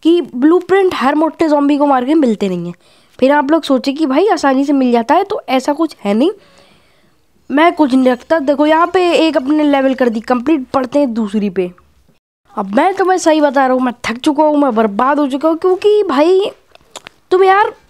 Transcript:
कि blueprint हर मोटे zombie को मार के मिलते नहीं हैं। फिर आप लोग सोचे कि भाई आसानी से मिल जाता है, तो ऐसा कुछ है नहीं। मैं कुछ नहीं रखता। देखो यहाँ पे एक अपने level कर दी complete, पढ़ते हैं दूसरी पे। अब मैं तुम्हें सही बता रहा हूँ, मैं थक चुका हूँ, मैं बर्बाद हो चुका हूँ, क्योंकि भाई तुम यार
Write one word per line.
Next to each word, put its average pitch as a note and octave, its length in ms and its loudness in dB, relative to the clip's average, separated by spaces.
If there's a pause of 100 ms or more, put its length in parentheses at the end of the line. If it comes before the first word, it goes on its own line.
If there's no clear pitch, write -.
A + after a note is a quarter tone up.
कि E4+ 220 2
blueprint F4 680 0
हर C4+ 200 -2
मोटे D#4 340 -2
zombie D4 300 2
को D4 80 2
मार C4 180 0
के C#4 100 0
मिलते A3+ 340 0
नहीं F3 180 -6
हैं। F3 80 -10 (440)
फिर C4+ 140 2
आप D4 180 0
लोग D#4 120 0
सोचे C4+ 300 -2
कि D4+ 140 -4
भाई D4 220 0
आसानी C#4 360 0
से C#4+ 80 -2
मिल C4 200 2
जाता A#3 220 2
है, F#4 100 2
तो G4+ 240 -8
ऐसा C4 240 -2
कुछ D#4 240 -4
है G3+ 180 -4
नहीं। C4+ 160 2 (1200)
मैं D#4 240 2
कुछ C#4+ 200 0
नहीं C4 120 4
रखता। B3+ 340 0
देखो C#4+ 260 0
यहाँ D#4+ 220 2
पे F4+ 300 0
एक D#4 180 0
अपने D4+ 280 0
level C4+ 300 2
कर B3 140 0
दी A3+ 140 -4
complete, B3+ 460 -2
पढ़ते C4 300 -2
हैं C#4 160 0
दूसरी G#3 360 -4
पे। F3+ 200 -6 (840)
अब G3 200 -8
मैं D#4+ 200 2
तुम्हें F#4 240 0
सही D#4 220 2
बता C#4 260 2
रहा B3+ 80 0
हूँ, B3+ 80 0
मैं B3 120 -4 (100)
थक A3+ 140 -6
चुका D4+ 260 0
हूँ, D4+ 140 2
मैं C#4 160 0
बर्बाद A3+ 440 0
हो D4 100 0
चुका C#4 200 -2
हूँ, E4 100 0
क्योंकि G4+ 460 0
भाई F4 460 0 (800)
तुम F#4 140 2
यार G4+ 300 2 (160)